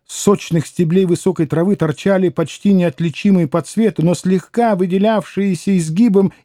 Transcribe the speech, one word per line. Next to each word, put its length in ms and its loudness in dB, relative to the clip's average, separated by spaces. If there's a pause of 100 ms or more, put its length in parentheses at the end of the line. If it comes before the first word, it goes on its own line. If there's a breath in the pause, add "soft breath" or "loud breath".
сочных 600 -2
стеблей 400 0
высокой 400 -2
травы 280 0
торчали 540 0
почти 460 -2
неотличимые 760 0
по 140 -2
цвету, 420 -2
но 100 2
слегка 600 -2
выделявшиеся 1000 0
изгибом 560 2 (100)